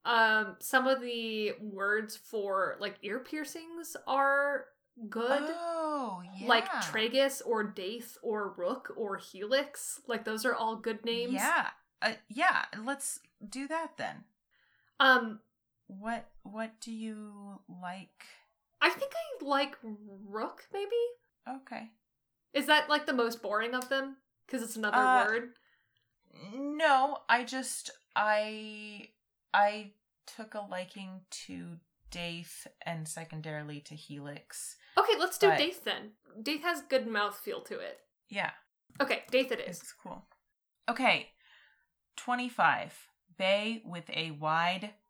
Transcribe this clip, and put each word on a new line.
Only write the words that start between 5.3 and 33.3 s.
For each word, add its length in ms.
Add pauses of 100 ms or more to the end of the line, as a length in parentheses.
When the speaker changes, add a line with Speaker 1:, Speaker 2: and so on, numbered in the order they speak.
Speaker 2:
Oh, 800 (200)
Speaker 1:
Like 220
Speaker 2:
yeah. 160
Speaker 1:
tragus 640
or 180
daith 600
or 300
rook 420
or 220
helix. 920
Like, 160
those 220
are 100
all 220
good 260
names. 300
Speaker 2:
Yeah. 380 (300)
Uh, 120 (160)
yeah, 360 (180)
let's 360 (280)
do 200
that 300
then. 260 (760)
Speaker 1:
Um, 420 (460)
Speaker 2:
What, 420 (140)
what 360
do 120
you 760
like? 560 (580)
Speaker 1:
I 100
think 220
I 320
like 380
rook, 880
maybe? 240 (540)
Speaker 2:
Okay. 420 (640)
Speaker 1:
Is 140
that, 220
like, 160
the 80
most 280
boring 340
of 140
them? 280 (300)
'Cause 160
it's 140
another 200
Speaker 2:
Uh, 280
Speaker 1:
word? 280 (1000)
Speaker 2:
no, 680 (100)
I 140
just, 460 (260)
I, 960 (440)
I 400 (320)
took 300
a 60
liking 680
to 480 (340)
daith 560 (160)
and 240
secondarily 760